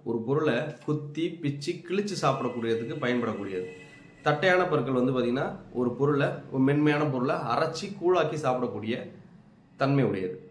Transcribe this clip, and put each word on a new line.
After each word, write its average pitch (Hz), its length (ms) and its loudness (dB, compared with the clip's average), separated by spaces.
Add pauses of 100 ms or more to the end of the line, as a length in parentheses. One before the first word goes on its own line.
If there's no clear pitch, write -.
ஒரு 113 180 -2
பொருளை 139 320 0 (320)
குத்தி, 156 440 -4
பிச்சு, 143 420 -4
கிழிச்சு 196 500 -4
சாப்பிடக்கூடியதுக்கு 120 760 0
பயன்படக்கூடியது. 104 680 -2 (580)
தட்டையான 180 460 4
பற்கள் 135 240 0
வந்து 127 180 2
பார்த்தீங்கன்னா, 127 440 0 (180)
ஒரு 123 180 0
பொருளை, 143 360 2 (240)
ஒரு 131 120 2
மென்மையான 147 420 4
பொருளை 135 300 0
அரைச்சி 151 500 -2
கூழாக்கி 175 500 2
சாப்பிடக்கூடிய 120 760 -2 (640)
தன்மை 139 260 4
உடையது. 95 480 -2